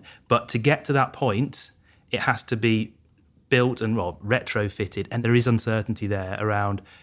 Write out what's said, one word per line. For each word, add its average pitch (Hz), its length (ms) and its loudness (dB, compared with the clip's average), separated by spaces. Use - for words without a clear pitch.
but 120 220 2
to - 80 0
get 139 280 2
to 143 80 -2
that 135 200 2
point, 123 580 -2
it 117 100 -2
has 117 220 0
to 117 140 -2
be 110 360 0
built 123 320 2
and, 113 140 -2
well, 87 280 -4
retrofitted. 104 880 -2
And 120 120 -4
there 117 100 4
is 120 140 6
uncertainty 110 600 0
there 98 320 -4
around, 101 420 0